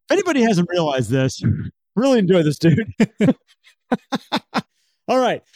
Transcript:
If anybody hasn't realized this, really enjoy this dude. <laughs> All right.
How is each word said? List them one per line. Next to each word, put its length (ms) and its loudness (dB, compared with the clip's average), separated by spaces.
If 0 -
anybody 320 0
hasn't 260 0
realized 400 -2
this, 320 -2
really 240 2
enjoy 240 2
this 160 -2
dude. 340 2
<laughs> 140 2
All 120 0
right. 220 -2